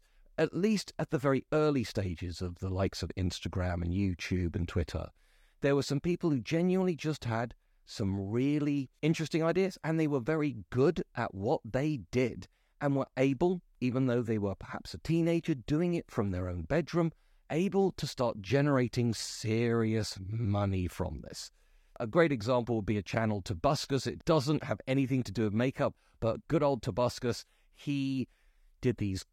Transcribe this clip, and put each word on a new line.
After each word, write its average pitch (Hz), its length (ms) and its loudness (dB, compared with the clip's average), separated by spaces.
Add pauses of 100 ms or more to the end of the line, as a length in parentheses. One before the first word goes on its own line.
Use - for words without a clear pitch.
(380)
at 156 180 0
least 208 420 0
at - 120 -4
the 165 80 0
very 135 340 2
early 151 320 2
stages 90 580 -4
of 87 180 -6
the 95 100 -4
likes 92 340 -2
of 85 140 -6
Instagram 90 640 -2
and 87 120 0
YouTube 92 640 0
and 85 120 0
Twitter, - 420 -2 (500)
there 139 160 4
were 139 80 4
some 139 160 0
people 175 300 0
who 139 100 2
genuinely 180 560 2
just 151 300 -4
had 117 280 -2 (320)
some 98 440 -2
really 143 600 0 (120)
interesting 160 420 2
ideas, 170 400 2
and 160 160 0
they 156 80 4
were 143 120 2
very 147 380 0 (120)
good 156 340 4 (120)
at 117 180 -4
what 101 320 -2
they 135 360 -2 (100)
did - 360 0 (320)
and 143 160 2
were 135 120 0 (100)
able, 139 440 2 (200)
even 127 240 2
though 123 160 2
they 110 160 0
were 98 180 0
perhaps - 380 -12
a 90 60 -10
teenager 165 560 2
doing 160 400 0
it - 140 -4
from 101 220 0
their 92 160 -2
own 87 140 -4
bedroom, 160 500 0 (380)
able 190 440 2
to - 120 -6
start 117 360 -2
generating 127 720 2
serious 110 1040 0 (120)
money 101 580 0
from 82 340 -4
this. - 300 -14 (480)
A 120 60 -4
great 165 260 4
example 120 440 0
would 104 100 0
be 104 140 0
a - 20 -4
channel, 107 400 0
Tobuscus. 135 640 0
It - 200 -6
doesn't 151 380 2
have - 240 -4
anything 131 360 2
to - 80 -8
do 110 140 0
with 101 80 0
makeup, 123 420 0 (240)
but - 280 -2
good 151 140 2
old 143 220 0
Tobuscus, 120 640 -2 (280)
he 135 540 -2 (540)
did 123 160 2
these 98 360 -2